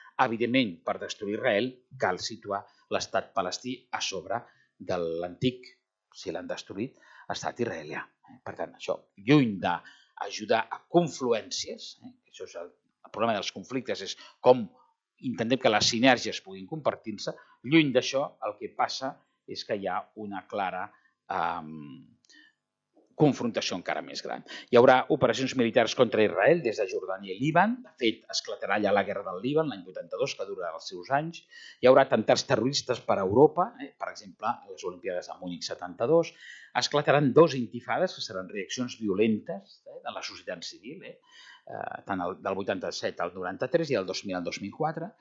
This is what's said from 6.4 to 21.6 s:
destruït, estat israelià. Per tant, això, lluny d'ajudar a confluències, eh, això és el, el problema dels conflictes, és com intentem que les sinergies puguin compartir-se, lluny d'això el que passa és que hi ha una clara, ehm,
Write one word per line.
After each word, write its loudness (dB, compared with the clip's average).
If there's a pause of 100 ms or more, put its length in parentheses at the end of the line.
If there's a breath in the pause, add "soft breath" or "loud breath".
destruït, -8 (340 loud breath)
estat -6
israelià. -6 (400)
Per -12
tant, -8
això, -6 (320)
lluny 6
d'ajudar -4
a -10 (100)
confluències, -2 (100)
eh, -18 (200)
això -14
és -14
el, -12 (340)
el -20
problema 2
dels -6
conflictes, -6
és -10 (240 loud breath)
com 8 (560 soft breath)
intentem 0
que 6
les 4
sinergies 2
puguin -14
compartir-se, -6 (320 loud breath)
lluny 6
d'això 2 (240)
el -10
que -12
passa -4 (320)
és -10
que -2
hi -4
ha -4 (240)
una -10
clara, -4 (420 soft breath)
ehm, -6 (1120 soft breath)